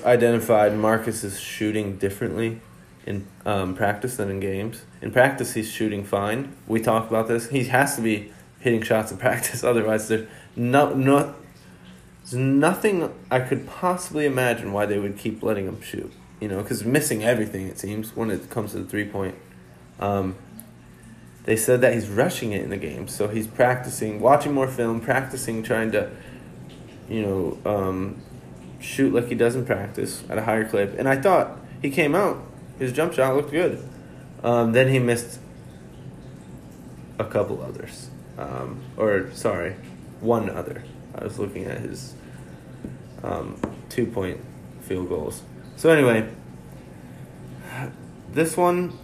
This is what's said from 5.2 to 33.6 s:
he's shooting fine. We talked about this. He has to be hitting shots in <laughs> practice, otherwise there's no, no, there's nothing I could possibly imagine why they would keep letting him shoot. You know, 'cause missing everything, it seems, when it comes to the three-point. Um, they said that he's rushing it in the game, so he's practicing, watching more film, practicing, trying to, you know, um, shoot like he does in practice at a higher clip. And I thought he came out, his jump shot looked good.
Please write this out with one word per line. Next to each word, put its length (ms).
he's 160
shooting 320
fine. 520
We 120
talked 300
about 180
this. 220
He 140
has 320
to 80
be 280
hitting 240
shots 280
in 60
<laughs> 100
practice, 360
otherwise 460
there's 180
no, 380
no, 400
there's 140
nothing 760
I 80
could 260
possibly 600
imagine 460
why 120
they 140
would 180
keep 240
letting 240
him 160
shoot. 320
You 100
know, 120
'cause 240
missing 380
everything, 440
it 120
seems, 360
when 140
it 220
comes 220
to 40
the 80
three-point. 480
Um, 360
they 100
said 260
that 120
he's 160
rushing 420
it 100
in 80
the 80
game, 300
so 220
he's 180
practicing, 720
watching 340
more 140
film, 340
practicing, 600
trying 300
to, 180
you 140
know, 420
um, 560
shoot 320
like 160
he 60
does 220
in 100
practice 640
at 80
a 60
higher 240
clip. 320
And 100
I 60
thought 420
he 80
came 240
out, 320
his 140
jump 220
shot 220
looked 140
good. 340